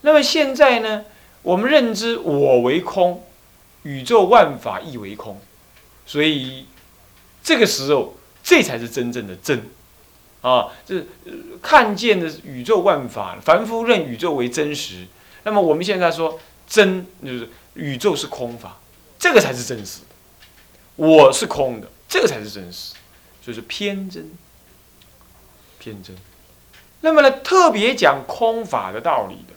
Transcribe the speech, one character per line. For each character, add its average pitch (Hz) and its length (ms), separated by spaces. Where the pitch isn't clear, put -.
那 294 100
么 294 100
现 277 320
在 247 280
呢， 214 240
我 180 140
们 233 160
认 240 220
知 226 240
我 139 460
为 147 180
空， 180 420
宇 139 200
宙 214 220
万 175 340
法 95 220
亦 131 160
为 104 180
空， 104 240
所 147 160
以 131 440
这 311 140
个 226 80
时 139 280
候， 123 240
这 330 180
才 131 160
是 117 120
真 120 220
正 120 140
的 92 120
真 120 320
啊！ 123 260
这， 190 120
呃， - 80
看 226 340
见 208 240
的 165 120
宇 127 200
宙 202 180
万 156 260
法， 98 340
凡 190 240
夫 226 200
认 208 200
宇 117 120
宙 156 160
为 123 160
真 147 260
实。 92 320
那 214 80
么 202 100
我 160 120
们 165 100
现 185 160
在 170 120
说 160 280
真， 185 380
就 135 140
是 117 120
宇 143 220
宙 170 180
是 139 120
空 120 300
法， - 220
这 349 160
个 220 80
才 - 120
是 123 100
真 117 220
实。 - 160
我 156 360
是 - 160
空 127 340
的， - 60
这 - 140
个 - 60
才 110 160
是 104 60
真 95 220
实。 - 220
所 120 80
以 110 40
说 113 120
偏 190 420
真， - 220
偏 107 240
真。 92 120
那 320 100
么 302 100
呢， 269 100
特 349 400
别 226 240
讲 139 320
空 226 380
法 101 260
的 110 100
道 131 260
理 95 80
的 - 100